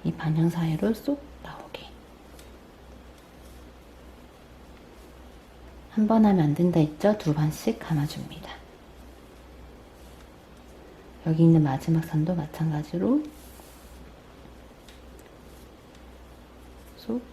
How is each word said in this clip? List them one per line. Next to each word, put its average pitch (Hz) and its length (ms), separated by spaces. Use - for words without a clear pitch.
이 165 80
반영 160 360
사이로 170 460
쏙 285 260
나오게. - 460
한 214 120
번 220 160
하면 190 220
안 147 80
된다 170 260
했죠? 196 380
두 156 160
번씩 151 460
감아줍니다. - 720
여기 160 160
있는 165 220
마지막 160 420
선도 160 300
마찬가지로 160 880
쏙 233 220